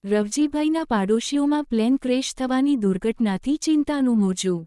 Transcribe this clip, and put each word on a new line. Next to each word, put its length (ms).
રવજીભાઈના 800
પાડોશીઓમાં 800
પ્લેન 320
ક્રેશ 380
થવાની 400
દુર્ઘટનાથી 840
ચિંતાનું 600
મોજું. 500